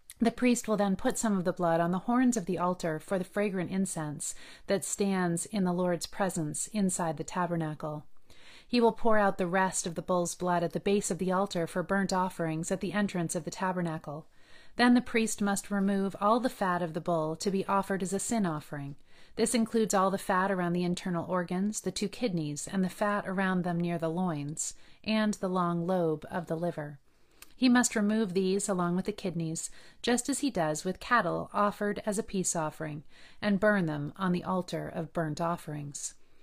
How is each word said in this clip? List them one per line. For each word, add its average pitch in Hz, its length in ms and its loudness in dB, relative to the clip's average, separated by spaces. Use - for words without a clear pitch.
The 226 120 4
priest 240 360 2
will 214 100 0
then 196 200 2
put - 200 0
some 214 180 2
of 180 100 0
the 180 80 0
blood 165 260 2
on 170 120 2
the 185 80 0
horns 240 380 2
of 185 80 -4
the 175 140 -2
altar 175 400 0
for - 180 -4
the 185 80 -2
fragrant 190 460 -2
incense 165 640 -4
that 196 180 0
stands 185 600 0
in 202 160 -2
the 180 100 2
Lord's 175 320 0
presence 170 640 -2
inside 180 500 0
the 160 60 -6
tabernacle. 160 840 -4
He 240 120 2
will 226 120 8
pour 220 260 6
out 196 220 4
the 185 80 2
rest 190 400 2
of 165 80 -4
the 175 80 -6
bull's 175 320 0
blood 175 280 2
at 165 100 -2
the 180 60 0
base 202 300 2
of 185 80 -2
the 185 140 0
altar 185 340 0
for 180 160 -2
burnt 196 320 0
offerings 175 580 0
at 190 100 -2
the 196 120 -4
entrance 190 420 0
of 170 100 -4
the 170 60 -6
tabernacle. 165 760 -4
Then 240 180 6
the 247 80 6
priest 226 400 0
must 202 300 0
remove 196 500 2
all 214 180 6
the 240 100 0
fat 180 340 0
of 160 100 -4
the 170 80 -4
bull 160 360 0
to - 120 -2
be 190 160 0
offered 196 380 0
as 180 100 -2
a 196 60 0
sin 220 260 0
offering. 147 520 -4
This 220 180 2
includes 226 400 2
all 190 160 4
the 185 80 -2
fat 190 320 2
around 175 220 0
the 175 100 2
internal 175 420 -2
organs, 185 560 -2
the 185 100 -4
two 202 160 -4
kidneys, 160 600 -4
and 190 160 0
the 185 60 0
fat 208 380 -2
around 185 360 0
them 175 160 0
near 170 180 0
the 160 100 -2
loins, 160 680 -2
and 214 300 0
the 196 160 -2
long 175 380 0
lobe 170 420 0
of 180 160 -6
the 165 100 -4
liver. 160 440 -6
He 254 160 2
must 247 260 4
remove 214 380 2
these 190 340 2
along 175 280 2
with 185 100 0
the 214 60 -2
kidneys, 165 580 -4
just 240 280 0
as 269 100 -2
he 285 100 0
does 156 340 0
with 185 160 -4
cattle 170 540 2
offered 208 540 0
as 202 100 -2
a 220 60 -2
peace - 320 0
offering, 156 480 -4
and 202 200 2
burn 208 260 4
them 151 320 -2
on 185 140 0
the 175 120 0
altar 175 440 -4
of 160 260 -8
burnt 151 260 -2
offerings. 151 760 -6